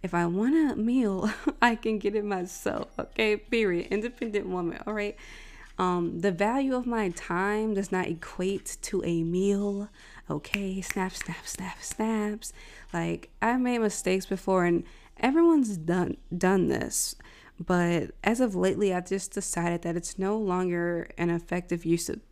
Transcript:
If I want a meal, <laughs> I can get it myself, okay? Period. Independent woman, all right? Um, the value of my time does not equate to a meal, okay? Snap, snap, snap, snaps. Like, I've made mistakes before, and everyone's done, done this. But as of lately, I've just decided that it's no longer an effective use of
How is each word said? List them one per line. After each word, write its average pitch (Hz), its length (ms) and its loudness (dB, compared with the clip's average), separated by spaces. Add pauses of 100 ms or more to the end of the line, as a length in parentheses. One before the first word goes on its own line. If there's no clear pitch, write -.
If 175 120 -4
I 170 120 4
want 254 460 4
a - 40 -2
meal, 214 540 2 (160)
<laughs> - 160 0
I 233 140 4
can 220 220 0
get 202 160 -2
it 208 100 0
myself, 190 640 -4 (100)
okay? 214 380 0
Period. 214 540 0
Independent 214 560 -2
woman, 180 400 -2
all 214 80 -4
right? 208 220 -4 (640)
Um, 175 420 0
the 196 120 2
value 254 420 2
of 247 120 -2
my 226 240 0
time 208 640 0
does 196 160 -2
not 185 160 0
equate 185 760 -4
to - 220 -2
a 170 180 0
meal, 202 640 0 (400)
okay? 190 520 -4
Snap, 185 320 -4
snap, - 340 -10
snap, - 360 -10
snaps. 214 680 -4 (400)
Like, 165 380 -4 (100)
I've 240 200 2
made 247 180 2
mistakes 190 480 0
before, 185 380 2
and 170 200 4 (340)
everyone's 285 580 4
done, 170 400 0 (200)
done 185 320 4
this. - 460 -2 (440)
But 175 540 2 (120)
as 226 160 2
of 220 140 2
lately, 190 380 2
I've 180 160 -2
just 190 240 -4
decided 170 500 -2
that 170 140 -4
it's - 220 -6
no 196 180 0
longer 175 840 -2
an 170 120 0
effective 170 540 -2
use 165 240 2
of - 120 -4 (120)